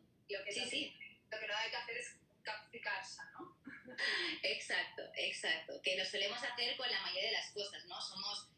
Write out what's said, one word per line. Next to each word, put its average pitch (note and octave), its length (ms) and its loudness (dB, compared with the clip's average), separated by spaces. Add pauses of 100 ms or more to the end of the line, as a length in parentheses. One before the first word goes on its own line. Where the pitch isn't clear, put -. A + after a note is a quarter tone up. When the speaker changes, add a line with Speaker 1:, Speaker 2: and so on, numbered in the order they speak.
(300)
Speaker 1:
Lo G3 140 -2
que G#3 80 -2
Speaker 2:
Sí, A3 100 0
Speaker 1:
no, B3 60 2
Speaker 2:
sí. C4 280 0 (360)
Speaker 1:
lo A3 80 -2
que A3 80 -4
no G#3 80 2
hay A3 160 4
que - 60 0
hacer A#3 200 -2
es - 180 -6 (280)
capficarse, - 760 -2 (120)
¿no? - 320 -10
<laughs> - 800 2
Speaker 2:
Exacto, - 580 2 (140)
exacto. D#3 680 2
Que F#3 160 4
lo F#3+ 80 4
solemos G3+ 380 2
hacer B3 340 0
con B3+ 140 2
la - 100 2
mayoría - 280 2
de - 20 2
las A3 200 2
cosas, - 340 -4
¿no? - 140 -4
Somos, G3 480 -4 (100)